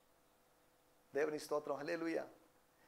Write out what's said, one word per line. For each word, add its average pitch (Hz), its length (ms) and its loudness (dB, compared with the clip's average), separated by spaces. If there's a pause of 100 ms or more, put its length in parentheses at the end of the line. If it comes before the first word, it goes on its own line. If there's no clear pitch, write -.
(1160)
దేవుని 151 240 2
స్తోత్రం, 147 360 0
హల్లెలూయా. 160 520 0 (600)